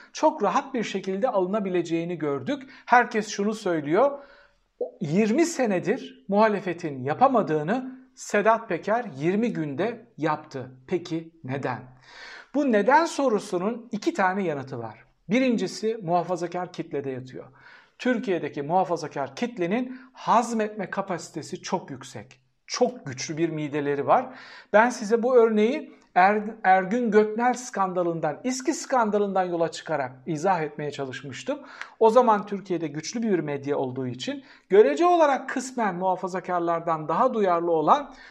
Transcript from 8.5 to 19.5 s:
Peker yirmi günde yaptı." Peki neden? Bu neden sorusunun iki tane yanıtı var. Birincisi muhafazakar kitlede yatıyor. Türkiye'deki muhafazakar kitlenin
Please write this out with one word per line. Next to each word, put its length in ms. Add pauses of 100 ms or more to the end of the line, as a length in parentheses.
Peker 360 (120)
yirmi 360
günde 540 (100)
yaptı." 540 (160)
Peki 460 (120)
neden? 340 (760)
Bu 180
neden 320
sorusunun 880
iki 220
tane 280
yanıtı 360
var. 260 (260)
Birincisi 720
muhafazakar 720
kitlede 380
yatıyor. 340 (540)
Türkiye'deki 640
muhafazakar 760
kitlenin 640 (120)